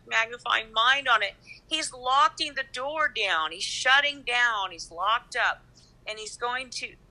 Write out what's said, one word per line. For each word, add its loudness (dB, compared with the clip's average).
magnifying -2
mind 4
on 4
it," -4
he's -4
locking 2
the -4
door -2
down. 0
He's -10
shutting 2
down. 0
He's -16
locked -2
up. 0
And -10
he's -12
going -4
to, -10